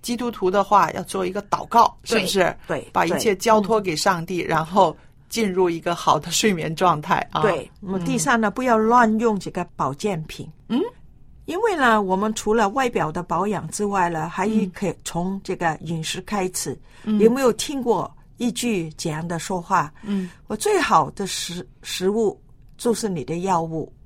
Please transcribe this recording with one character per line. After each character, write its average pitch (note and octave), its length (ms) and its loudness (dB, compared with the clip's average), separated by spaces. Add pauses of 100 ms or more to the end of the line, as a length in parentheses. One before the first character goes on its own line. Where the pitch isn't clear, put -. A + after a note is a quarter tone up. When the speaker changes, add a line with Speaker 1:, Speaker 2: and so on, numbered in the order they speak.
Speaker 1:
基 A#3+ 140 -4
督 A#3+ 140 -4
徒 F#3+ 220 -2
的 G3 120 2
话， G3 280 4
要 - 100 -6
做 F#3 240 -6
一 F#3 60 -4
个 G3+ 180 -6
祷 - 160 -2
告， - 380 4
是 A3+ 160 0
不 F#3 80 -4
是？ F#3 280 2 (120)
Speaker 2:
对， D3+ 140 -4
对， - 120 -18
Speaker 1:
把 F3 140 2
一 E3+ 120 0
切 G#3 160 2
交 A3 240 4
托 G#3+ 220 2
给 F3+ 140 -2
上 F3 280 0
帝， F3+ 140 -4
Speaker 2:
对。 D#3+ 80 -2
嗯。 - 40 -8
Speaker 1:
然 D#3+ 140 2
后 E3+ 320 4 (340)
进 G#3+ 220 0
入 F3+ 160 2
一 E3+ 120 -2
个 E3+ 160 -2
好 D#3+ 240 2
的 E3+ 100 -8
睡 D#3+ 240 2
眠 D#3+ 220 -4
状 E3 260 4
态 D#3+ 300 0
啊。 D#3+ 100 -2
Speaker 2:
对， F3 280 0 (100)
那 F#3 100 -12
么 F#3+ 120 -2
第 B3+ 140 -2
三 A#3+ 240 2
呢， A3 100 2
Speaker 1:
嗯。 - 20 -4
Speaker 2:
不 B3 120 -4
要 A#3+ 140 4
乱 A3+ 420 6
用 A3 200 2
这 - 100 -8
个 F3+ 160 -6 (100)
保 D3 160 -2
健 F3 340 -4
品。 - 220 -14 (220)
Speaker 1:
嗯？ A#3 100 0 (680)
Speaker 2:
因 E4+ 160 -6
为 A4 140 2
呢， A#3 280 4
我 F#3+ 120 0
们 G#3 200 0
除 - 180 -2
了 A3 160 4
外 B3+ 180 -2
表 D#3+ 240 -2
的 F3 120 -6
保 E3+ 240 -2
养 E3+ 220 -4
之 - 140 -6
外 G3 240 0
呢， E3 220 -4
还 F#3+ 180 -2 (280)
可 G3+ 120 -4
以 E3+ 60 -2 (100)
从 F#3+ 400 -4
这 F#3 120 -4
个 D#3+ 260 0
饮 D#3+ 220 -6
食 F#3 180 -6
开 G3 320 -4
始。 C3 260 -6 (240)
Speaker 1:
嗯。 G#3+ 140 0
嗯。 - 20 2
Speaker 2:
有 A3 120 8
没 C4 100 0
有 B3 120 4
听 C#4 280 -4
过 G#3+ 340 -2 (220)
一 A#3+ 140 -2
句 F#3+ 440 -4
这 - 140 -6
样 D#3+ 180 -6
的 E3+ 120 -4
说 F#3 200 -4
话？ E3+ 320 0 (120)
Speaker 1:
嗯。 G3 260 -4 (160)
Speaker 2:
我 G#3+ 100 -8
最 G4+ 240 2
好 E3+ 320 2
的 G3 140 -6
食-， - 420 -8 (140)
食 - 280 -2
物 G#3+ 300 0 (380)
就 A#3+ 160 0
是 G#3+ 160 -4
你 E3+ 160 -4
的 E3 140 -4
药 F3+ 200 0
物。 D#3+ 320 -6 (140)